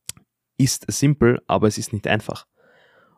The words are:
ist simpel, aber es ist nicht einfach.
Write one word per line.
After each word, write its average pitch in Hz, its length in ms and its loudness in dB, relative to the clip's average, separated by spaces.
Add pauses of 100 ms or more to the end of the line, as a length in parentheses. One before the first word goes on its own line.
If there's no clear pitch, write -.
(580)
ist - 340 -2
simpel, 127 560 2
aber 98 200 2
es 104 100 0
ist - 140 -10
nicht 104 160 -8
einfach. - 380 -4 (720)